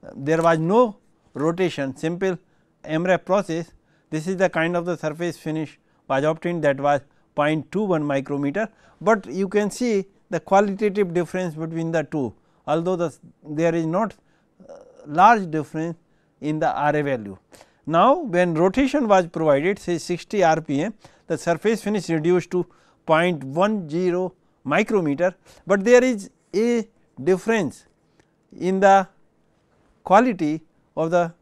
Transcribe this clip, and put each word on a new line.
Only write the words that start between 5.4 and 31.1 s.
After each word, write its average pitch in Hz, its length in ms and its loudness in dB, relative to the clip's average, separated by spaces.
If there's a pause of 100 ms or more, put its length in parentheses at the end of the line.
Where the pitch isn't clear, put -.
was 135 160 0
obtained, 160 400 -2
that 139 160 2
was 143 220 2 (340)
point 147 340 -2
two 208 140 -2
one 175 180 0
micrometer, 143 680 -4 (320)
but 202 260 0
you 185 200 -6
can 208 240 -2
see 214 360 -2 (240)
the 165 100 -4
qualitative 196 760 0
difference 175 400 -4
between 165 380 -6
the 165 100 0
two, 135 320 -4 (320)
although 170 300 0
the, 165 200 -4 (460)
there 165 100 2
is 165 140 -2
not, 185 300 -2 (520)
uh, 82 100 -20 (280)
large 185 420 6
difference 156 480 -6 (440)
in 151 180 -4
the 156 180 0
R 147 200 0
A 151 60 0
value. 113 360 -4 (480)
Now, 220 360 4 (140)
when 175 180 2
rotation 233 520 0
was 190 220 4
provided, 160 500 0
say 175 200 -6
sixty 180 440 -4
R 160 180 4
P 143 220 -4
M, 214 120 -6 (340)
the 160 100 -4
surface 202 460 -2
finish 202 240 -4
reduced 165 420 0
to 180 160 -2 (480)
point 165 300 0
one 180 440 -2
zero 180 460 -2 (300)
micrometer, 170 720 0 (280)
but 190 200 0
there 247 180 8
is 226 260 -2 (260)
a 226 340 0 (340)
difference 180 600 0 (760)
in 190 220 -2
the 196 260 6 (960)
quality 175 580 2 (340)
of 160 140 -2